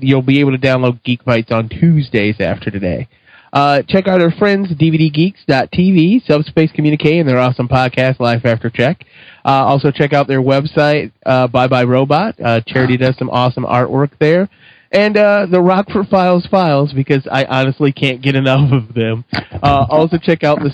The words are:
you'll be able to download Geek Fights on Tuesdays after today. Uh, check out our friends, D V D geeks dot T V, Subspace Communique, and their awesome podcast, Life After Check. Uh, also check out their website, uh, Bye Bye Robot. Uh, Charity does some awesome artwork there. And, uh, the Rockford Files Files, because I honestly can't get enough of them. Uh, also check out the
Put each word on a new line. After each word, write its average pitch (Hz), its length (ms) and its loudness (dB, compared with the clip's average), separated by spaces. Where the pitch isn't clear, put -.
you'll 131 220 2
be 135 160 2
able 139 140 2
to 131 60 -2
download 127 440 0
Geek 123 220 -4
Fights 117 260 -2
on 113 180 -2
Tuesdays 127 680 0
after 98 320 -4
today. 95 380 -6
Uh, 143 380 2
check 190 180 0
out 185 140 2
our 170 100 2
friends, 196 460 0
D 160 140 2
V 156 80 0
D 160 100 2
geeks 160 400 -2
dot 131 240 0
T 180 180 2
V, 185 360 2
Subspace 151 440 0
Communique, 151 480 0
and 160 80 0
their 127 120 0
awesome 123 280 -2
podcast, 131 540 -2
Life 117 240 -2
After 113 240 -2
Check. 160 380 -2
Uh, 135 220 2
also 139 260 2
check 143 220 -2
out 139 160 0
their 135 140 0
website, 147 720 0
uh, 127 240 2
Bye 127 180 0
Bye 127 180 0
Robot. 139 540 0
Uh, 117 220 0
Charity 127 380 0
does 131 180 0
some 127 140 -6
awesome 127 340 -2
artwork 127 460 0
there. 170 300 2
And, 208 240 2
uh, 202 340 2
the 180 120 2
Rockford 190 460 0
Files 180 420 2
Files, 147 420 2
because 135 380 -2
I 135 160 -2
honestly 135 440 0
can't 131 300 -4
get 135 160 -2
enough 135 340 2
of 120 220 0
them. 113 400 -4
Uh, 139 560 -2
also 160 300 0
check 160 260 0
out 151 160 0
the 143 140 -2